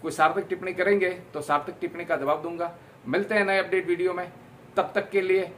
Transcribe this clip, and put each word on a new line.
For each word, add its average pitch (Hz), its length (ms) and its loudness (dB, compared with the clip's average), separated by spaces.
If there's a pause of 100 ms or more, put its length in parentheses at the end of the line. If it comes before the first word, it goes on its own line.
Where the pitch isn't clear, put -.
कोई 160 100 -6
सार्थक 160 360 2
टिप्पणी 180 260 -4
करेंगे 185 360 4
तो 180 320 -8
सार्थक 147 400 0
टिप्पणी 175 240 -6
का 160 120 0
जवाब 147 240 0
दूंगा। 170 360 -6 (300)
मिलते 202 280 0
हैं 202 100 4
नए 196 140 2
अपडेट 175 280 0
वीडियो 175 260 2
में, 180 180 -6 (460)
तब 196 180 0
तक - 140 0
के 196 120 2
लिए 185 360 2